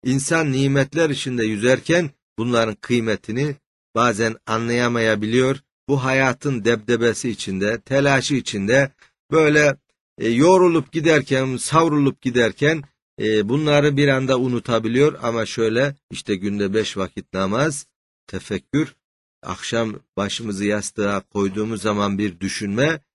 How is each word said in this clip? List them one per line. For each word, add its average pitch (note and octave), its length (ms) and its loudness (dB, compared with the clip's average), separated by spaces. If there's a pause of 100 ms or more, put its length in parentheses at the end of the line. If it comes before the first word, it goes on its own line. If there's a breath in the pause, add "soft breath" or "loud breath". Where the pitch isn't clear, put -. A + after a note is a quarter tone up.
İnsan C#3 480 0
nimetler C#3 580 2
içinde B2+ 340 -4
yüzerken B2+ 640 0 (280)
bunların A2+ 360 0
kıymetini A#2 800 -2 (380)
bazen A2+ 420 0 (100)
anlayamayabiliyor. A#2 1120 0 (280)
Bu C3+ 160 0
hayatın C3 600 0
debdebesi A#2 680 0
içinde, G2+ 500 -4
telaşı C#3 540 0
içinde B2 580 0 (380 soft breath)
böyle, D3+ 460 4 (420)
e, A2+ 100 -2
yorulup E3 640 4
giderken, C#3 640 0
savrulup D3 680 0
giderken, B2 600 0 (380)
e, G#2+ 280 0
bunları D3 480 2
bir C#3+ 120 4
anda C3 300 2
unutabiliyor. B2 840 0
Ama A#2 240 -2
şöyle, A#2+ 480 0 (160)
işte - 260 -6
günde G2+ 380 -4
beş G#2+ 220 -2
vakit F#2+ 360 -8
namaz, A2+ 540 -2 (400)
tefekkür, G#2+ 680 -4 (480)
akşam - 580 -6 (160)
başımızı G2+ 480 -4
yastığa G2+ 560 -2
koyduğumuz G2+ 640 -4
zaman G2+ 360 -2
bir G2 220 -4
düşünme A2 600 -2 (140)